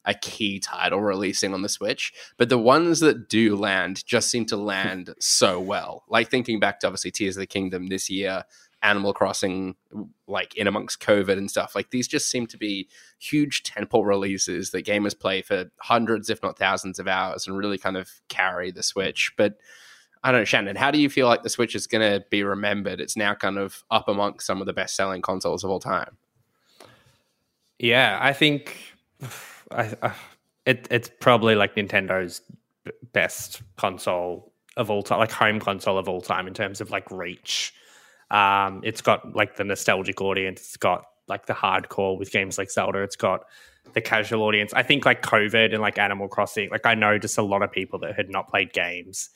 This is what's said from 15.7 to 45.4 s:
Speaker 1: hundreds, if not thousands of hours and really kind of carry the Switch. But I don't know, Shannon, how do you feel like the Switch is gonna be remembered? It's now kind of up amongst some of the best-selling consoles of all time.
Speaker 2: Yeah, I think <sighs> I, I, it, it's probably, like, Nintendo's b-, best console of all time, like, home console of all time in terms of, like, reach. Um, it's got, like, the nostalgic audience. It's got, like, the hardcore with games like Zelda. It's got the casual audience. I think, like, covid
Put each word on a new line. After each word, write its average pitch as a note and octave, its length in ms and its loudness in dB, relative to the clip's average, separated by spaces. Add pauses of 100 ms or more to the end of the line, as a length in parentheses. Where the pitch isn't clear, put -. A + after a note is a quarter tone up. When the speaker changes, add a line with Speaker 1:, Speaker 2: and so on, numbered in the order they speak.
Speaker 1:
hundreds, A2+ 500 2
if G#2+ 140 -4
not F#2+ 160 -6
thousands F#2+ 400 0
of F#2 80 -8
hours F#2+ 400 -2
and F#2+ 100 -6
really G2 220 -2
kind F#2+ 180 -2
of F#2 140 -8 (180)
carry F#2 440 -2
the F2 100 -10
Switch. - 540 -2
But G#2 220 2 (640)
I C3 80 4
don't B2 80 6
know, G#2 40 2
Shannon, G2+ 300 0
how C3 160 2
do D3+ 80 2
you C#3+ 100 6
feel C3 200 4
like A#2 160 4
the A2+ 60 -4
Switch A2+ 260 0
is G2 100 -6
gonna G#2 440 2
be G#2 120 2
remembered? G2 580 -2
It's - 160 -6
now G#2 180 0
kind G2 240 -2
of G2 340 -8
up A2 160 2
amongst G2+ 360 -2
some F#2+ 160 -4
of F#2+ 60 -6
the F#2+ 60 -4
best-selling F#2+ 500 -4
consoles F#2 400 -4
of F#2 80 -6
all F#2 100 -2
time. - 360 -4 (1600)
Speaker 2:
Yeah, A#2 420 6
I C#3 120 4
think D3 440 2 (440)
<sighs> - 500 -16
I, A#2 320 -2
I, A#2 100 -2 (540)
it, B2+ 240 2
it's A#2+ 200 0 (100)
probably, A2+ 340 6
like, G2+ 220 2
Nintendo's F#2+ 640 -2 (440)
b-, D3 80 -12 (200)
best - 500 -4 (140)
console F2+ 760 -4 (240)
of A#2+ 140 -2
all G2+ 120 0
time, - 160 0
like, A2 140 2
home G#2+ 280 4
console G2 380 -2
of F#2 100 -2
all F#2 120 -4
time F#2 260 -4
in F#2 80 -12
terms G2 260 -6
of, G#2+ 100 -8
like, F#2+ 200 -6
reach. - 640 -8 (560)
Um, G2 520 4
it's - 180 -6
got, G#2 360 2
like, G#2+ 200 0
the G2+ 80 -4
nostalgic F#2+ 560 0
audience. F#2+ 400 -2
It's - 160 -16
got, - 280 0 (240)
like, G2 180 -8
the - 60 -4
hardcore F#2+ 640 0
with G2 140 -8
games G2 260 0
like G2 120 -6
Zelda. G2 300 -2
It's G2 160 -6
got F#2+ 280 0 (480)
the A#2 80 -2
casual A2 420 0
audience. G#2+ 300 0
I B2+ 100 2
think, C#3 220 2
like, B2 180 4
covid A2 500 4